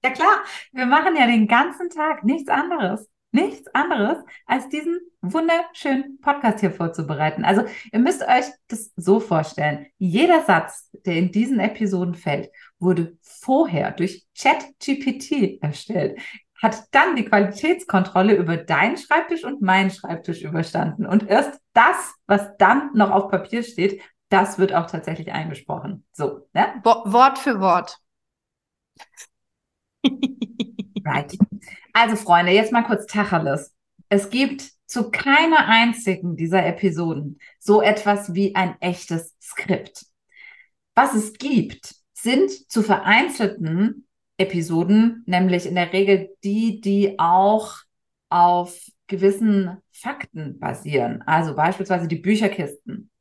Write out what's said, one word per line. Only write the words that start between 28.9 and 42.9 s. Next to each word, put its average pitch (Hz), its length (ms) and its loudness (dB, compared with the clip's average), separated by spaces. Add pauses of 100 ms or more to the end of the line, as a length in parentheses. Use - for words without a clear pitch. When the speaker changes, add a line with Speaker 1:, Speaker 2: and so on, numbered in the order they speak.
Speaker 2:
<laughs> 269 40 2 (960)
Speaker 1:
Right. 147 320 -6 (560)
Also, 226 240 4
Freunde, 180 340 4
jetzt 220 220 4
mal 233 100 2
kurz - 220 -4
Tacheles. 156 680 -2 (360)
Es 196 200 0
gibt 269 400 -4 (160)
zu - 240 -4
keiner 311 580 4
einzigen 214 680 0
dieser 165 300 0
Episoden 160 720 -4 (200)
so 208 220 4
etwas 202 520 0
wie 196 220 0
ein 185 260 -2
echtes 175 600 -6
Skript. - 640 -8 (880)
Was 262 180 4
es 214 240 -2
gibt, - 580 -4 (160)
sind 277 400 0 (180)
zu 220 140 0
vereinzelten 202 1200 0 (320)